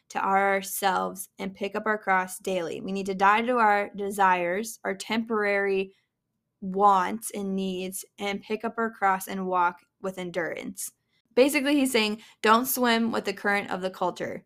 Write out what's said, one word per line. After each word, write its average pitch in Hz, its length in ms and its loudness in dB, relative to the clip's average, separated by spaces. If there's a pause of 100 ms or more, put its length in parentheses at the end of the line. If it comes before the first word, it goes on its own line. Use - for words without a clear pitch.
(100)
to - 140 -4
ourselves 190 1040 0 (100)
and 190 160 -8
pick 196 200 -6
up 214 120 -4
our 214 120 0
cross 190 400 0
daily. 180 420 -4
We 190 120 -8
need 196 140 -4
to 196 80 -4
die 196 280 6
to 247 160 0
our 208 360 4
desires, 196 920 0
our 196 100 -2
temporary 202 960 0 (680)
wants 196 720 2
and 196 220 -6
needs, 185 500 -6 (140)
and 202 240 -6
pick 220 220 -8
up 226 140 -6
our 226 120 -2
cross 190 380 0
and 190 180 -6
walk 180 340 0 (200)
with 190 180 -8
endurance. 175 760 -8 (420)
Basically, 277 420 4
he's 262 160 2
saying, 220 280 0 (220)
"Don't 226 240 6
swim 233 460 2
with 208 120 -2
the 202 80 -4
current 202 380 -2
of 185 100 -4
the 185 100 -4
culture. 185 560 -6